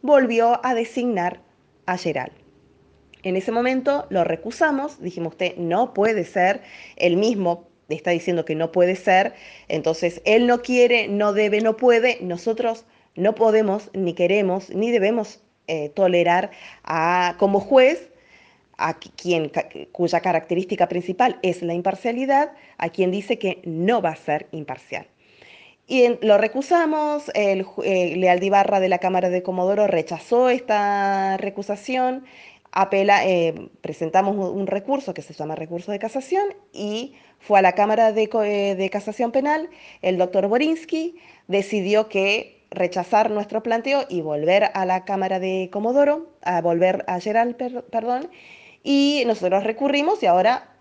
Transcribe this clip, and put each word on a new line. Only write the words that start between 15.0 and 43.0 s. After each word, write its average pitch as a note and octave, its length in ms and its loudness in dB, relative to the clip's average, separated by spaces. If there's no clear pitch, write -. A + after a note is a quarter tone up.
eh, D3+ 240 -6
tolerar F3+ 600 2
a, F3 560 0
como G3 200 2
juez, C4 500 2
a D#3+ 160 -4
qui-, - 200 -20
quien E3 320 -2
ca-, D#3 180 -6
cuya E3+ 300 -2
característica F3+ 680 -2
principal F#3 540 -2
es F3 200 -4
la E3+ 120 -4
imparcialidad, B3 800 -2
a E3+ 100 -4
quien F3+ 240 0
dice G3+ 260 -4
que F#3 280 -6
no F3+ 360 0
va E3+ 100 -2
a D#3+ 40 -10
ser D3+ 380 -4
imparcial. C#3 520 -12
Y C4 180 4
en, A#3+ 180 4
lo G#3 160 6
recusamos, D4 960 0
el G3 300 0
ju-, - 200 -10
eh, F3+ 320 0
Leal F3+ 240 4
de F#3+ 60 -2
Ibarra G3 340 4
de F#3 80 2
la F3+ 120 2
Cámara F#3 300 0
de F3+ 140 -2
Comodoro F#3+ 440 0
rechazó F#3+ 600 0
esta G3+ 880 0
recusación, B3+ 880 -4
apela-, G3 540 2
eh, E3+ 420 0
presentamos F#3+ 560 0
un, F#3+ 240 -4
un G3 40 -2
recurso G3 480 -4
que D#3 100 -12
se D#3+ 100 -20
llama D3+ 220 -8
recurso E3+ 360 -10
de G3+ 80 -6
casación C4 460 -4
y A3 440 -10
fue G3+ 220 2
a - 20 4
la F3+ 120 4
Cámara G#3+ 400 2
de A3 160 0
co-, A3 140 0
eh, G3+ 320 -2
de F#3+ 140 -4
Casación G#3+ 440 -6
Penal, D4+ 360 0
el F#3 160 0
doctor F#3 300 2
Borinsky D#4+ 720 -2
decidió G3+ 580 0
que G3+ 540 -2
rechazar F#3 580 0